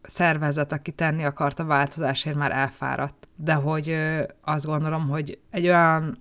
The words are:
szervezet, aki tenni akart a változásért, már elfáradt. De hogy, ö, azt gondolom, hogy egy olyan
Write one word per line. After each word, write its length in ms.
szervezet, 720
aki 200
tenni 320
akart 360
a 60
változásért, 720
már 160
elfáradt. 840
De 180
hogy, 360
ö, 320
azt 240
gondolom, 440
hogy 300
egy 140
olyan 560